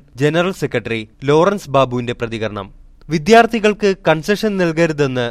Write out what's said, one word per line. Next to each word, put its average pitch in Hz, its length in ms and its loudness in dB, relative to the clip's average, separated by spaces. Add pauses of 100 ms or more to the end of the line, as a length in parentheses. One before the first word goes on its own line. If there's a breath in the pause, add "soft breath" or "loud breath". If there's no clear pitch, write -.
(160)
ജനറൽ 160 380 0
സെക്രട്ടറി 113 460 -4 (240)
ലോറൻസ് 160 460 2
ബാബുവിന്റെ 123 440 0
പ്രതികരണം. 107 520 -6 (420)
വിദ്യാർത്ഥികൾക്ക് 214 800 2 (120)
കൺസെഷൻ 196 540 0
നൽകരുതെന്ന് 156 760 0